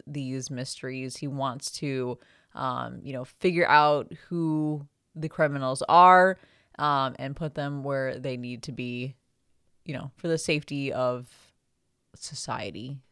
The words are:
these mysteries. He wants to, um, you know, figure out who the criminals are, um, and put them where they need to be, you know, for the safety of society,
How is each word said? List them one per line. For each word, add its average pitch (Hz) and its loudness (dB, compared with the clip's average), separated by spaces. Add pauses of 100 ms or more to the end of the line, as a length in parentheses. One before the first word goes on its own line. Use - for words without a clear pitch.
these 135 -6
mysteries. 131 -10
He 147 -8
wants 135 -6
to, 131 -4 (380)
um, 123 -6
you 139 -10
know, 127 -8
figure 175 2
out 147 6 (160)
who 156 -2 (280)
the 156 -6
criminals 139 0
are, 185 10 (420)
um, 139 0
and 135 -8
put 151 -8
them 143 -6
where 135 -4
they 127 -6
need 123 -10
to 147 -10
be, 123 -8 (680)
you 151 -10
know, 135 -10
for - -8
the 165 2
safety 143 -2
of 123 -2 (880)
society, 110 -10 (120)